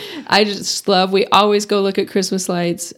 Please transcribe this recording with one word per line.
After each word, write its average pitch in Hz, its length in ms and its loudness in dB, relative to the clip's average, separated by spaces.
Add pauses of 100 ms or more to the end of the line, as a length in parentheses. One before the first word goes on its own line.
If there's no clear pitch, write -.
(280)
I 202 160 4
just - 440 -4
love, 190 240 2
we 196 140 2
always 208 400 2
go 208 160 0
look 196 160 -2
at 202 100 -2
Christmas 190 400 -2
lights, 175 500 -4